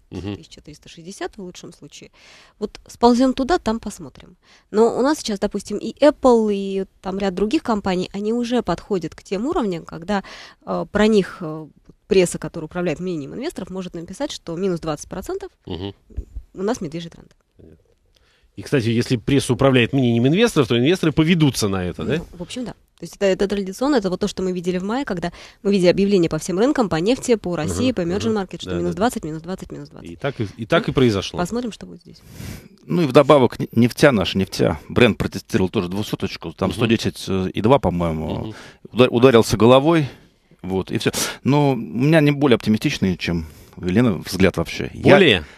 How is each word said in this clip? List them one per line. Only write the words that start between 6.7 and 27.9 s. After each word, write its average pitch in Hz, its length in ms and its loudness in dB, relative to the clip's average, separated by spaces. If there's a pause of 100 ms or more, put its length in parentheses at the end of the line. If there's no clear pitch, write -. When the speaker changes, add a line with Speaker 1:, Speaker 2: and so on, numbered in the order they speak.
Speaker 2:
там 190 160 -6
ряд 196 160 -2
других 214 300 -2
компаний, 190 500 -2
они 208 180 -4
уже 240 300 -2
подходят 170 540 -4
к - 80 -20
тем 202 240 -6
уровням, 202 380 -2
когда, 175 380 -6 (440)
э, 175 220 -4
про 208 180 2
них, 208 340 2
э, 156 260 -10 (400)
пресса, 180 300 2
которая 156 300 -10
управляет 175 320 -6
мнением 156 340 -8
инвесторов, 226 380 -10
может 185 240 -10
написать, 190 360 -10
что - 240 -12
минус 180 260 -2
двадцать - 280 -8
процентов 359 400 -10 (160)
Speaker 1:
Мгм. 92 300 -8 (580)
Speaker 2:
у 185 80 -10
нас 233 180 -4
медвежий 165 300 -10
тренд. - 260 -20 (1200)
Speaker 1:
И, - 60 -14
кстати, 117 280 0
если 120 280 0
пресса 131 360 0
управляет 127 400 4
мнением 123 340 2
инвесторов, 165 400 2
то 117 100 2
инвесторы 156 340 2
поведутся 156 580 2
на 95 140 -2
это, 85 200 -6
да? 139 140 -2
Speaker 2:
Ну, 175 80 -8 (120)
в 175 60 -14
общем, 247 220 -10
да. - 80 -12 (260)
То 170 60 -14
есть - 100 -16
это, 202 100 -2
это 190 220 2
традиционно, 202 480 -2
это 196 160 0
вот 180 80 -6
то, 208 80 -2
что - 160 -6
мы 185 80 -2
видели 180 260 -4
в 180 60 -6
мае, 247 220 -4
когда 170 260 -6 (320)
мы 202 80 0
видели 180 160 4
объявления 180 420 4
по 156 80 -4
всем 175 220 -6
рынкам, 254 280 2
по 165 100 -2
нефти, 233 360 0
по 180 220 -4
России, 165 340 -2
Speaker 1:
Ага, 233 60 -2